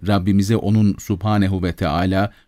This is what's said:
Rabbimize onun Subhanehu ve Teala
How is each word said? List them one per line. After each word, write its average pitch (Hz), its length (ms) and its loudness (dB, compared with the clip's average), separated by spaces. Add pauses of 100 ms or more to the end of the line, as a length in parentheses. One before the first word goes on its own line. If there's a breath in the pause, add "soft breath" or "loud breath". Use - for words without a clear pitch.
Rabbimize 98 500 2
onun 104 420 2
Subhanehu 98 640 -2
ve 87 100 -2
Teala 92 600 -2 (160 soft breath)